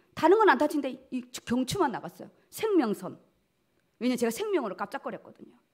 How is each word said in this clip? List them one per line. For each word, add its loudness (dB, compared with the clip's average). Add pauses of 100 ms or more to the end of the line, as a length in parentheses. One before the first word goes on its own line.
(140)
다른 6
건 6
안 6
다친데 -2
이 -6 (240)
경추만 0
나갔어요. -12 (180)
생명선. 0 (800)
왜냐면 0
제가 0
생명으로 -4
깜짝거렸거든요. -12 (180)